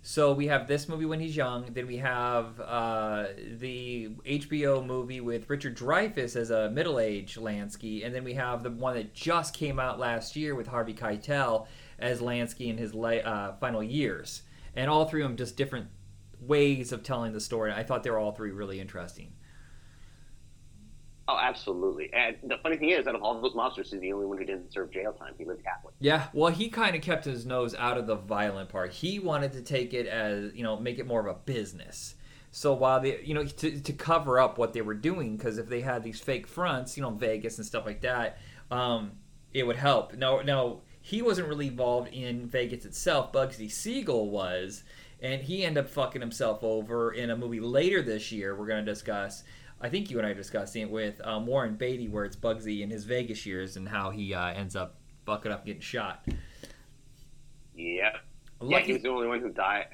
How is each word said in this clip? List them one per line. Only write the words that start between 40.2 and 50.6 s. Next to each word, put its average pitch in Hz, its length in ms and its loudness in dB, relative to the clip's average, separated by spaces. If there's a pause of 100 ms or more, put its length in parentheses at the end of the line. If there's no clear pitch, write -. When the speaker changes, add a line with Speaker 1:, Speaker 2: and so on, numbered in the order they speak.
Speaker 1:
now, 131 400 2 (200)
he 214 220 -4
wasn't 185 260 4
really 147 200 -2
involved 123 440 2
in 123 360 -4
Vegas 120 360 0
itself. 143 480 2
Bugsy 131 380 2
Siegel 160 580 0
was, 95 540 -2 (380)
and 131 200 -2
he 180 240 -2
ended 151 200 4
up - 60 -10
fucking 135 300 0
himself 117 440 0
over 113 480 2
in 117 180 -2
a 117 60 0
movie 117 240 -4
later 151 420 2
this 107 300 -4
year 98 240 -4
we're 104 100 -6
gonna 107 180 0
discuss. 101 600 -4 (400)
I 120 40 -2
think 196 240 -2
you 120 60 -2
and 107 80 2
I 104 40 0
are 98 40 -2
discussing 98 480 -6